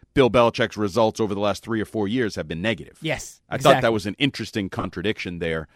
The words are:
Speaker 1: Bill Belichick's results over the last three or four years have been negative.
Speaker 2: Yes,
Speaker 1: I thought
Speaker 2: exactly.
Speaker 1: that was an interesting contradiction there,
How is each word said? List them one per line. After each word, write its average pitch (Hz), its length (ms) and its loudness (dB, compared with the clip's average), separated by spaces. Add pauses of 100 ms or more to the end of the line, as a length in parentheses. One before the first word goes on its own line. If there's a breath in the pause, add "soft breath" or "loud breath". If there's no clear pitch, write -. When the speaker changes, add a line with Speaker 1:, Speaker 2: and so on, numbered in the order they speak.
(160)
Speaker 1:
Bill 127 160 6
Belichick's 117 440 4
results 107 440 2
over 104 160 -2
the 98 40 -4
last 101 240 -2
three 110 160 -4
or 101 60 -4
four 107 220 -4
years 110 280 -2
have 85 120 -6
been 82 160 -6
negative. - 400 -6
Speaker 2:
Yes, - 440 -8
Speaker 1:
I - 100 -8
thought 139 120 4
Speaker 2:
exactly. 131 120 6
Speaker 1:
that 117 120 2
was 101 140 -2
an 101 100 -6
interesting 113 520 -2
contradiction 95 680 -6
there, 80 380 -4